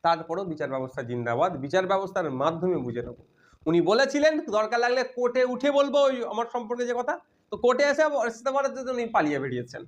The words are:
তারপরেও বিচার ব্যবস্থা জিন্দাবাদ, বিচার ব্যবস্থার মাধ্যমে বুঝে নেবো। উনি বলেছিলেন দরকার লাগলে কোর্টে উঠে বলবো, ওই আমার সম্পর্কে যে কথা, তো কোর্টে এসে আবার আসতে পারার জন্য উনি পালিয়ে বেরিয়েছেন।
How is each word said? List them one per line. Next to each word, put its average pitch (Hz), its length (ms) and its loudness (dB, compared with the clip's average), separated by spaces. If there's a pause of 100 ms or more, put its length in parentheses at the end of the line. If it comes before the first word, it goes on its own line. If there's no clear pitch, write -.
তারপরেও 165 440 -2
বিচার 151 240 -6
ব্যবস্থা 131 340 -6
জিন্দাবাদ, 120 540 0
বিচার 170 300 0
ব্যবস্থার 185 440 -2
মাধ্যমে 165 460 0
বুঝে 120 240 -4
নেবো। 120 220 -12 (420)
উনি 170 160 4
বলেছিলেন 269 580 4
দরকার 220 400 0
লাগলে 247 240 2
কোর্টে 247 420 0
উঠে 254 260 0
বলবো, 277 280 2
ওই 262 260 2
আমার 220 280 -4
সম্পর্কে 240 320 -4
যে 240 120 -4
কথা, 240 220 -4 (320)
তো 208 60 -10
কোর্টে 254 260 4
এসে 285 200 4
আবার 277 240 2
আসতে 226 240 -4
পারার 269 240 0
জন্য 262 160 -8
উনি 240 140 -2
পালিয়ে 156 340 0
বেরিয়েছেন। 123 480 -6